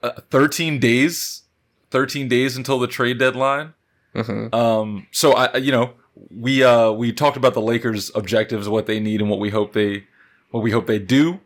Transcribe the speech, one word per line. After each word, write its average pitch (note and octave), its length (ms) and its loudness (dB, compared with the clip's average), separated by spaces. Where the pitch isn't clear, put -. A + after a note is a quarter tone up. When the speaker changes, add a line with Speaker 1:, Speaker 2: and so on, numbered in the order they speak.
Speaker 1:
uh, A#2+ 180 -6
thirteen D3 480 0
days, B2+ 640 0
thirteen C3+ 380 -2
days B2 280 0
until C3 220 -2
the B2 80 0
trade B2 320 -2
deadline. C3+ 560 -2
Speaker 2:
Mm-hmm. A2+ 400 -6
Speaker 1:
Um, A2 560 0
so D3 220 4
I, B2 240 2
you C3+ 160 -2
know, A#2+ 220 -2
we, C3 260 0
uh, A#2 300 6
we A#2 200 -2
talked C#3+ 260 0
about B2 160 2
the A#2 80 -2
Lakers' A2+ 520 -2
objectives, G#2+ 540 -2
what G#2+ 180 0
they A2 140 -2
need, G#2+ 220 -2
and G#2 80 0
what G2 80 0
we G#2 120 -2
hope G#2 220 -2
they, G2+ 320 -2
what A#2 120 -4
we A2+ 80 0
hope G#2+ 160 0
they A2 120 0
do C#3+ 480 2